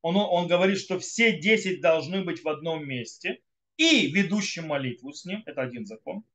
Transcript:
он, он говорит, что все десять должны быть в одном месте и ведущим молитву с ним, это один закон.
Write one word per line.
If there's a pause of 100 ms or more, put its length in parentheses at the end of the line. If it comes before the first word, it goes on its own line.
он,
он
говорит,
что
все
десять
должны
быть
в
одном
месте (340)
и
ведущим
молитву
с
ним,
это
один
закон. (120)